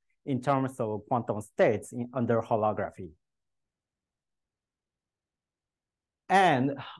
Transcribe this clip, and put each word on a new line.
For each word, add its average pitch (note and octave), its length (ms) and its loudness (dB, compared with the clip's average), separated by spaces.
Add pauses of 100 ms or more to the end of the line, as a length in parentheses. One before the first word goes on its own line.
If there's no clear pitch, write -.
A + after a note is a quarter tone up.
(240)
in B2+ 160 -2
terms C3+ 400 0
of G#2+ 280 -4
quantum A#2 340 -2
states A#2+ 500 0
in, A#2+ 220 -8
under A#2 260 0
holography. G#2 680 -2 (3250)
And, D3+ 480 4 (220)